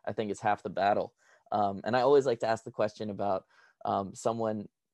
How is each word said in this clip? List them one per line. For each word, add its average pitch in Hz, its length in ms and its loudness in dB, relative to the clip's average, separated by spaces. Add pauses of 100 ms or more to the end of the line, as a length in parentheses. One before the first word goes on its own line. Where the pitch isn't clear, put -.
I 107 80 -6
think, 107 180 -4
is 98 80 -6
half 104 240 0
the 107 60 -6
battle. 98 440 0 (380)
Um, 101 320 0
and 113 120 0
I 127 60 2
always 139 240 6
like 117 140 0
to 113 80 -2
ask 113 160 0
the 117 80 -14
question 107 400 -4
about, 98 340 -2 (400)
um, 98 300 -2
someone 110 520 -2 (260)